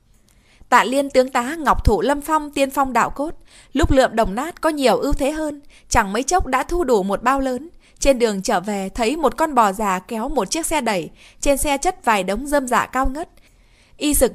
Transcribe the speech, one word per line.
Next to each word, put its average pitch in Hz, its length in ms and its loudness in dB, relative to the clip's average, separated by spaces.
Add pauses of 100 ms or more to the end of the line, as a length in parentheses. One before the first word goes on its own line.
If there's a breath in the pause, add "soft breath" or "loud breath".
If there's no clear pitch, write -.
(680 soft breath)
Tạ 226 160 6
Liên 269 260 0
tướng 254 200 2
tá 262 280 -2
Ngọc 247 260 0
Thụ 196 160 4
Lâm 269 200 0
Phong 311 300 -2
tiên 277 200 0
phong 269 220 -2
đạo 220 180 0
cốt, 294 240 -6 (380 soft breath)
lúc 277 180 2
lượm 254 260 4
đồng 208 180 0
nát 302 260 -8
có 311 80 0
nhiều 269 280 2
ưu 277 160 -2
thế 285 180 0
hơn, 302 300 -6 (280 soft breath)
chẳng 208 240 0
mấy 233 100 -2
chốc 359 240 0
đã 262 160 0
thu 349 220 -2
đủ 233 180 2
một 196 200 -4
bao 269 180 2
lớn. 262 280 -4 (300 soft breath)
Trên 277 200 4
đường 208 240 0
trở 196 180 0
về 196 340 -6
thấy 247 220 -2
một 277 200 0
con 311 180 -2
bò 214 180 4
già 196 260 -2
kéo 226 300 -8
một 220 220 -2
chiếc 320 160 -4
xe 302 140 -2
đẩy, 196 300 -2 (300 soft breath)
trên 277 160 2
xe 277 220 -2
chất 370 260 -4
vài 214 180 2
đống 208 240 -4
rơm 277 220 -2
rạ 208 180 0
cao 262 220 -2
ngất. 294 200 -6 (680 soft breath)
Y 294 180 0
sực 240 200 4